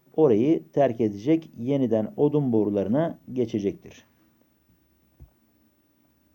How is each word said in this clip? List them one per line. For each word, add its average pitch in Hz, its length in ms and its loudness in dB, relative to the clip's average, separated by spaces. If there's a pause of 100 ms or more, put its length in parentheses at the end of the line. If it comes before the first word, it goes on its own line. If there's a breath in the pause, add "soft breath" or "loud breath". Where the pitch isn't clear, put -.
(160)
orayı 151 560 4
terk 123 300 0
edecek, 113 560 -2
yeniden 117 600 -2
odun 143 360 0
borularına 104 640 0 (160)
geçecektir. 104 720 -6 (2250)